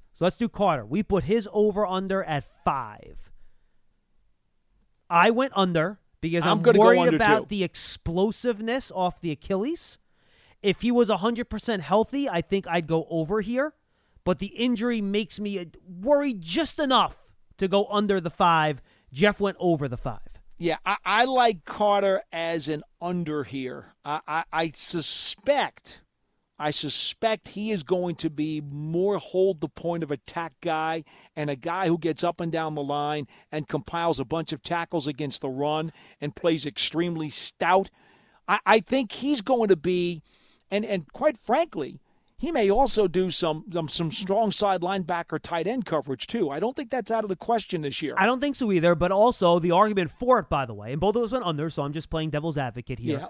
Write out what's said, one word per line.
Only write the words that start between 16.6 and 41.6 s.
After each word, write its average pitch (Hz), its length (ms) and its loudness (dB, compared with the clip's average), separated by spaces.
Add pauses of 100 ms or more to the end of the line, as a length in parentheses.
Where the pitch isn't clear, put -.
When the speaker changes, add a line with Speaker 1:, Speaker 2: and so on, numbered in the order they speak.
Speaker 1:
enough 254 540 2 (240)
to 196 120 -2
go 202 220 2
under 202 300 2
the 170 100 -6
five. 156 520 2 (300)
Jeff 190 280 2
went 196 180 -2
over 160 300 0
the 120 80 -6
five. 117 220 -8 (400)
Speaker 2:
Yeah, 165 260 -2
I, 185 120 0 (100)
I 208 180 4
like 240 400 2
Carter 202 680 2
as 165 380 -4
an 151 140 -4 (180)
under 170 440 -4
here. 131 500 -10 (100)
I, 147 240 -4
I, 156 240 -4
I 165 220 -2
suspect, - 1300 -2 (560)
I 151 120 0
suspect - 800 -2
he 214 220 -6
is 202 120 -2
going 180 340 -2
to 160 120 -4
be 151 320 -4
more 160 560 -2
hold 185 460 0
the 160 60 -4
point 170 340 -6
of 143 80 -8
attack 165 500 -8
guy 160 440 -2 (300)
and 151 140 -4
a 143 80 -4
guy 170 320 -2
who 170 80 4
gets 160 260 -2
up 175 200 -2
and 170 100 -4
down 160 220 -4
the 147 80 -4
line 147 440 -2 (240)
and 156 180 -6
compiles 165 520 -2
a 135 60 -4
bunch 160 260 -4
of 156 100 -10
tackles 170 440 -4
against 143 340 -6
the 143 80 -6
run 151 440 -2 (280)
and 147 160 -6
plays 160 300 0
extremely 160 640 -2
stout. 185 580 0 (580)
I, 196 200 2
I 220 140 8
think 254 320 -2
he's 277 280 -2
going 226 300 2
to 185 60 8
be, 175 460 -4 (480)
and, 208 140 -2
and 196 300 -6
quite 294 240 0
frankly, 214 600 -2 (360)